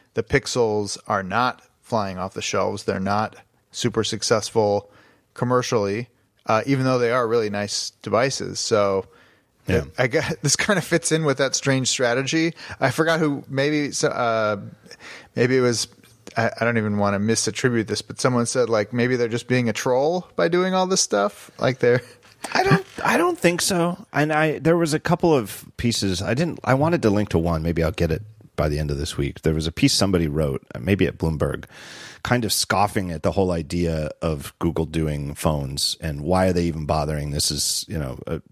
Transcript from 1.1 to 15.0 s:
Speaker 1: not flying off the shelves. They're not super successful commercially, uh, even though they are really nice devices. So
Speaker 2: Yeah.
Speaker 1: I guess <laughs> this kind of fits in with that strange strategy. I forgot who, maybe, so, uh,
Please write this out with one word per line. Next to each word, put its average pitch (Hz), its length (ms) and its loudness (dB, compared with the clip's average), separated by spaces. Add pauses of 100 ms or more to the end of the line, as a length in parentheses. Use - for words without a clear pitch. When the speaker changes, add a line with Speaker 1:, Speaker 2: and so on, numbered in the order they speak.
Speaker 1:
not 113 400 -2 (180)
flying 98 380 -4
off 92 160 -6
the 107 80 -8
shelves. 101 400 -2
They're 98 160 -2
not 101 380 -2 (340)
super 110 320 -2
successful 104 880 0 (440)
commercially, 120 760 0 (380)
uh, 110 200 2
even 131 180 2
though 131 140 2
they 120 140 2
are 123 160 2
really 110 220 2
nice 101 400 -4 (120)
devices. 101 560 0
So 98 480 2 (640)
Speaker 2:
Yeah. 80 160 2 (120)
Speaker 1:
I 123 120 2
guess 151 300 -2
<laughs> - 40 -20
this 143 140 2
kind 208 220 0
of 151 60 -4
fits - 280 0
in 160 120 2
with 135 140 2
that 135 160 0
strange 131 340 0
strategy. 135 640 0 (280)
I 135 100 2
forgot 160 300 2
who, 143 280 0
maybe, 143 440 0
so, 147 160 0
uh, 113 480 0 (800)